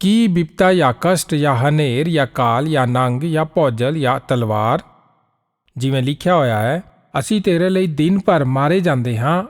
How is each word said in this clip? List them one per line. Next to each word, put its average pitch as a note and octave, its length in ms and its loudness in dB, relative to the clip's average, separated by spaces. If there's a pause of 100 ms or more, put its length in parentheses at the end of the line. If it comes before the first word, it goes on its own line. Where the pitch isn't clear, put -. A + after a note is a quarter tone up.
ਕੀ A3+ 260 2
ਬਿਪਤਾ F3+ 460 0
ਜਾਂ D3 280 2
ਕਸ਼ਟ F3 340 0
ਜਾਂ C#3+ 220 0
ਹਨੇਰ D3 520 0
ਜਾਂ D3+ 260 0
ਕਾਲ B2+ 340 0
ਜਾਂ C#3 180 2
ਨੰਗ B2 360 0
ਜਾਂ D#3 220 -2
ਭੋਜਲ C#3 540 -2
ਜਾਂ C3 300 0
ਤਲਵਾਰ? A2+ 540 0 (960)
ਜਿਵੇਂ C3 260 -2
ਲਿਖਿਆ D3 340 0
ਹੋਇਆ B2 220 0
ਹੈ, C3 240 -2 (360)
"ਅਸੀਂ G#3 220 -2
ਤੇਰੇ F#3 300 0
ਲਈ F#3 160 0
ਦਿਨ D#3+ 340 0
ਭਰ E3+ 240 2
ਮਾਰੇ C#3 360 0
ਜਾਂਦੇ B2 380 0
ਹਾਂ, E3 320 -2